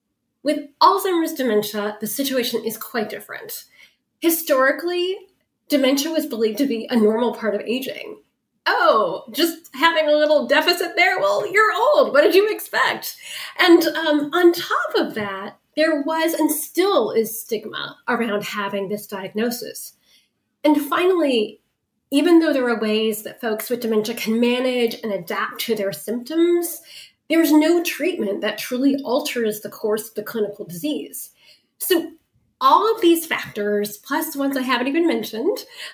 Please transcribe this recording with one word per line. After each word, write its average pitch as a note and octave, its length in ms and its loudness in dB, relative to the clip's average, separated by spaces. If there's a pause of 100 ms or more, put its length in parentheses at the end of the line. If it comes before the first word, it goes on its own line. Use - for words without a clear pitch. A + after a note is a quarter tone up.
(440)
With D4 160 0 (220)
Alzheimer's F#4+ 520 2
dementia, G#3 680 -2
the G#3+ 80 -8
situation B3+ 560 -2
is A3+ 140 -6
quite G#3+ 320 -6
different. - 560 -14 (540)
Historically, E4 1000 0 (500)
dementia C#4 440 2
was D4+ 140 -2
believed A3 340 -2
to C#4 80 2
be A3+ 220 -4
a B3+ 60 -2
normal A3 380 2
part G#3 220 -4
of G#3+ 60 -4
aging. - 600 -8 (440)
"Oh, A#3+ 680 2
just D#4 420 -2
having D#4 340 2
a D4+ 100 4
little D4 300 4
deficit E4+ 480 0
there? F#4 240 2
Well, C#5+ 320 0
you're G4+ 220 4
old. F4+ 400 4
What D4 80 8
did E4+ 140 4
you G#4 140 6
expect?" - 680 -4 (420)
And, F4 300 8
um, D4+ 460 0
on F4 200 6
top D5+ 420 -4
of - 200 0
that, G3+ 420 -8 (180)
there D#4 260 2
was D#4+ 320 -2
and D4+ 180 0
still F4 600 0
is A3 280 -2
stigma - 580 -10 (100)
around A3+ 360 -2
having G3+ 440 -6
this G#3 200 -8
diagnosis. G#3 840 -8 (720)
And D4 180 4
finally, D#4 800 0 (500)
even E4 280 6
though D#4 140 2
there B3 140 0
are A3+ 120 0
ways A3 440 0
that - 160 -16
folks G#3+ 300 -4
with A#3+ 120 -4
dementia A3 340 -2
can A3 240 -2
manage B3 640 0
and A3 120 -4
adapt G3 480 -6
to A3 140 -2
their G3 180 -4
symptoms, E4 880 -2 (480)
there's D#4 220 4
no E4 320 6
treatment A3 580 -4
that G#3 160 -4
truly C#4 480 0
alters A#3 560 -2
the G3+ 80 -10
course G#3+ 400 -4
of - 60 -20
the G#3 80 -8
clinical G#3 420 -6
disease. F3+ 640 -8 (480)
So - 340 -2 (480)
all F#4 340 4
of - 80 -4
these E4+ 240 4
factors, G#3 720 -4
plus D#4 380 -6
ones C#4 220 -2
I B3+ 60 -2
haven't B3+ 240 -2
even E4 200 0
mentioned, A3+ 520 -2 (340)